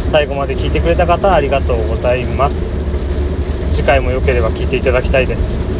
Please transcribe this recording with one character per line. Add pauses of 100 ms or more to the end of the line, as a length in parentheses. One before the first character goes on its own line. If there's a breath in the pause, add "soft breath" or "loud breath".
最
後
ま
で
聞
い
て
く
れ
た
方、
あ
り
が
と
う
ご
ざ
い
ま
す。 (880)
次
回
も
良
け
れ
ば
聞
い
て
い
た
だ
き
た
い
で
す。 (160)